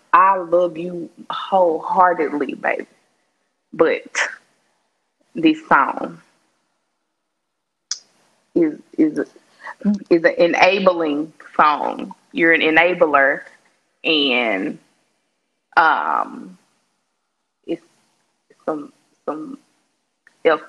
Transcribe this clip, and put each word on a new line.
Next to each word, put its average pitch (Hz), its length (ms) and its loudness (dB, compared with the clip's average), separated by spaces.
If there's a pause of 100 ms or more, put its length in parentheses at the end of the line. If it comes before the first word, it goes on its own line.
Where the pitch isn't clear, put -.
(140)
I 190 240 4
love 175 400 0
you 170 320 -10 (200)
wholeheartedly, 165 1200 0
baby. - 320 -6 (880)
But 156 300 0 (1300)
this 156 240 2 (100)
song 165 540 0 (2250)
is, 156 260 0 (180)
is, 151 220 0 (880)
is 170 140 2
an 175 140 2
enabling 170 960 2 (220)
song. 151 580 0 (180)
You're 165 220 2
an 156 80 2
enabler, 156 800 2 (600)
and, 123 760 -2 (1000)
um, 127 840 0 (1080)
it's - 160 -8 (840)
some, 151 280 -8 (320)
some 147 320 -10 (880)
F 156 240 2